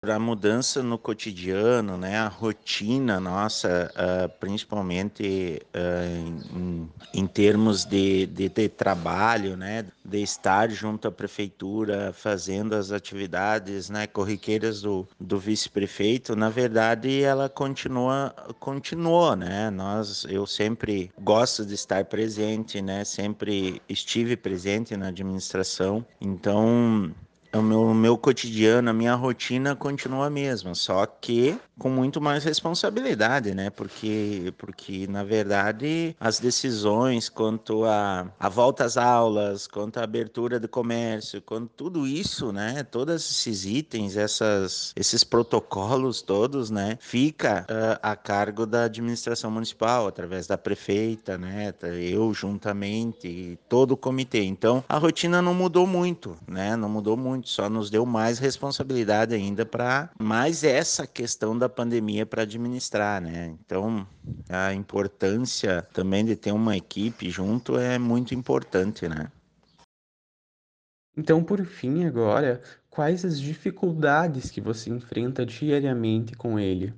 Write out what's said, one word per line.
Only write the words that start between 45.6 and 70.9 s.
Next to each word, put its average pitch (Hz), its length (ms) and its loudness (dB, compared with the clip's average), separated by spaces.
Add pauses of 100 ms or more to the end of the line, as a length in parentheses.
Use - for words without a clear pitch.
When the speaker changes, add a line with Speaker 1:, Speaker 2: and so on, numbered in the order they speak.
Speaker 1:
todos, 113 480 2
né? 107 300 -2
Fica, 120 680 2
ah, 110 440 0
a 101 40 -4
cargo 104 480 0
da 117 200 2
administração 117 680 -4
municipal, 113 560 0
através 90 400 -6
da 98 100 0
prefeita, 101 800 -2
né? 95 380 -6 (260)
Eu 98 320 0
juntamente, 101 920 -4
e 87 320 -10 (100)
todo 127 240 6
o 135 40 0
comitê. 131 480 -2
Então, 110 440 2
a 147 100 2
rotina 170 440 2
não 180 120 2
mudou 180 320 4
muito, 175 500 -2 (100)
né? 98 300 -2
Não 107 120 -2
mudou 107 280 0
muito, 127 320 -4
só 101 200 -2
nos 107 220 -2
deu 110 160 2
mais 117 320 2
responsabilidade 123 960 0
ainda 101 320 -2
pra 123 500 -2
mais 123 460 0
essa 147 460 2
questão 117 500 -4
da 120 140 0
pandemia 110 540 0
pra 110 160 -2
administrar, 107 800 -2
né? 82 420 -8
Então, 98 420 -2 (420)
a 95 260 0
importância 101 1080 0 (120)
também 95 300 2
de 110 140 2
ter - 160 -2
uma 107 240 2
equipe 98 540 -4
junto 117 480 0
é 123 200 0
muito 123 360 2
importante, 110 720 0
né? 78 240 -6 (1800)